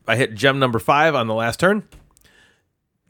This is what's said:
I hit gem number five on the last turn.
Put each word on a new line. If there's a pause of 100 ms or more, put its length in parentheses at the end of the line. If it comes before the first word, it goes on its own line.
I
hit
gem
number
five
on
the
last
turn. (1300)